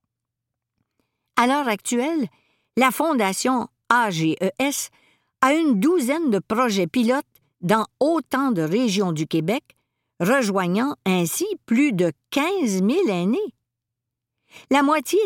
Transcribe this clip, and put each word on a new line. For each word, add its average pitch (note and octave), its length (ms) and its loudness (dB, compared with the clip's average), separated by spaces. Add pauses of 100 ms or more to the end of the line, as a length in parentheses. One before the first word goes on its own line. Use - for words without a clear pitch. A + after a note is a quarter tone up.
(1400)
À A#3+ 100 4
l'heure C4+ 220 0
actuelle, B3 580 -2 (500)
la B3+ 140 4
Fondation B3 800 -2 (200)
A A#3 220 2
G D#3+ 320 -2
E F#3+ 160 0
S C4+ 320 -4 (500)
a C4 140 4
une D4+ 260 2
douzaine D4 500 0
de G3+ 80 2
projets G#3 500 -2
pilotes B3+ 360 0 (360)
dans G3+ 260 0 (140)
autant C#4 500 0
de F3+ 120 0
régions F#3+ 500 0
du D#3 140 -4
Québec, E3+ 380 -2 (540)
rejoignant G3+ 760 0 (100)
ainsi F#3 400 0 (180)
plus C#4 280 2
de F3 200 0 (180)
quinze C#4+ 520 -2
mille C#4+ 260 0
aînés. F#3+ 300 -2 (1300)
La C#4 120 4
moitié D4 440 0